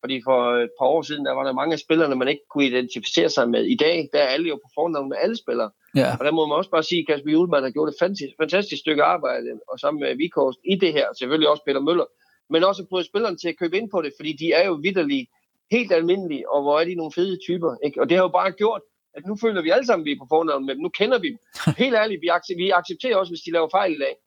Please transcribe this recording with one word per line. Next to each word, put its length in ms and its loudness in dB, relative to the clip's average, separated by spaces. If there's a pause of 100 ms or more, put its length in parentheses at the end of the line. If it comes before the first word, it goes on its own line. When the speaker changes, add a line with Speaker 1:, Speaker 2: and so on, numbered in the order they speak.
Speaker 1:
Fordi 200 -6
for 300 2 (100)
et 60 -4 (100)
par 60 2
år 160 4
siden, 240 -6
der 60 0
var 120 -2
der 100 -2
mange 200 0
af 60 -2
spillerne, 360 2
man 120 0
ikke 140 -2 (100)
kunne 140 2
identificere 640 0
sig 200 2
med. 160 2
I 100 2
dag, 380 0
der 60 4
er 80 4
alle 200 0
jo 80 -4
på 200 -20
fornavn 340 -2
med 100 -6
alle 180 0
spillere. 340 -4 (240)
Speaker 2:
Ja. 240 2
Speaker 1:
Og 60 -2
der 60 4
må 140 2
man 120 0
også 120 -2
bare 140 2
sige, 180 0
at 60 -6
Kasper 220 0
Hjulmand 340 4
har 80 -2
gjort 180 0
et 100 -10
fantastisk, 420 -2
fantastisk 380 -2
stykke 240 0
arbejde, 440 0 (200)
og 120 -10
sammen 220 -2
med 140 -2
Vikhorst 500 -2
i 100 2
det 180 2
her, 120 2 (140)
selvfølgelig 300 2
også 180 0
Peter 120 0
Møller, 260 0 (440)
men 140 2
også 180 0
at 100 -12
få 120 -2
spillerne 340 -2
til 120 -6
at 100 -6
købe 180 -2
ind 120 -4
på 120 -2
det, 180 -6
fordi 140 -8
de 180 -4
er 160 4
jo 60 0 (100)
vitterligt 460 -2 (420)
helt 200 0
almindelige, 600 0
og 100 2
hvor 180 2
er 60 2
de 100 -6
nogle 160 -6
fede 260 -2 (100)
typer, 280 -2 (100)
ikke? 160 -2
Og 80 0
det 80 4
har 60 6
jo 60 2 (100)
bare 120 0
gjort, 300 0 (320)
at 120 -16
nu 160 -6
føler 200 0
vi 80 -2
alle 160 4
sammen, 200 2
vi 60 -4
er 100 -4
på 80 -20
fornavn 360 2
med 100 -4
dem. 80 -8
Nu 60 -4
kender 300 0
vi 100 -4
dem. 80 -10 (240)
Speaker 2:
<laughs> 220 0
Speaker 1:
Helt 120 2
ærligt, 260 0
vi 80 -2
acce-, 280 -2
vi 120 0
accepterer 480 0
også, 140 -2
hvis 140 -10
de 60 -8
laver 180 2
fejl 240 0
i 40 -6
dag. 180 -4 (120)